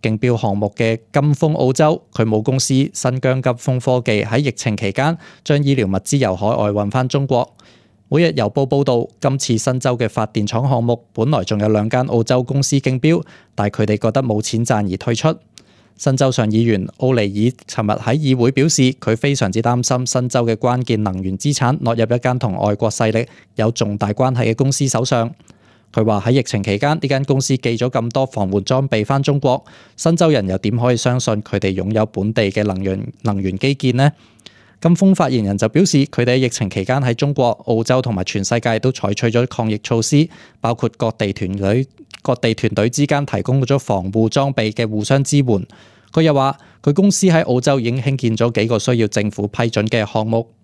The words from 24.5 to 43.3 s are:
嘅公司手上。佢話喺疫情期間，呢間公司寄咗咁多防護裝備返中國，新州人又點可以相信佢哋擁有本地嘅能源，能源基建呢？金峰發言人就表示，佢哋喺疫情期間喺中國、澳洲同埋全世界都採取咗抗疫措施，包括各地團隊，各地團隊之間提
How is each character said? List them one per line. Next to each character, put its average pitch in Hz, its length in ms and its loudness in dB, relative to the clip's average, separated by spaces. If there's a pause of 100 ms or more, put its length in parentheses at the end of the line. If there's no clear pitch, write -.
嘅 113 40 0
公 135 160 0
司 139 160 -2
手 123 180 0
上。 120 300 -2 (580)
佢 110 120 0
話 104 220 2
喺 120 60 2
疫 131 100 2
情 110 200 -4
期 101 160 0
間， 143 120 0 (100)
呢 139 80 -4
間 135 160 0
公 135 160 0
司 135 160 0
寄 117 200 -2
咗 123 120 -2
咁 120 220 -2
多 135 160 0
防 101 220 -4
護 98 120 0
裝 131 280 0
備 107 160 0
返 139 180 0
中 139 180 0
國， 135 240 0 (320)
新 165 180 0
州 170 160 4
人 113 160 2
又 92 120 -2
點 104 180 -2
可 123 160 2
以 120 40 2
相 123 220 0
信 110 240 -2
佢 - 160 -4
哋 95 160 0
擁 92 180 -4
有 107 140 2
本 107 280 -4
地 110 160 2
嘅 107 140 -2
能 95 180 -2
源， 98 300 -4 (100)
能 101 180 -2
源 95 180 -2
基 139 160 0
建 123 220 0
呢？ 143 160 4 (640)
金 170 160 4
峰 190 200 4
發 156 160 0
言 123 120 2
人 101 140 0
就 110 140 0
表 165 120 4
示， 143 260 4
佢 - 140 -4
哋 123 120 2
喺 - 20 2
疫 131 140 2
情 107 180 -2
期 95 160 -4
間 127 160 0
喺 123 140 0
中 143 180 -2
國、 131 160 2 (180)
澳 117 160 0
洲 127 200 2
同 120 120 -2
埋 90 100 -2
全 98 200 -4
世 117 160 0
界 113 180 0
都 127 140 0
採 101 220 -2
取 117 140 -2
咗 120 180 2
抗 113 240 -4
疫 104 80 -2
措 117 240 -2
施， 151 260 2 (320)
包 117 140 -2
括 120 120 -4 (120)
各 113 140 0
地 101 200 -4
團 98 240 -6
隊， 104 320 0 (320)
各 - 140 -2
地 117 180 -2
團 110 220 -2
隊 110 160 2
之 143 160 -2
間 143 180 0
提 107 160 -4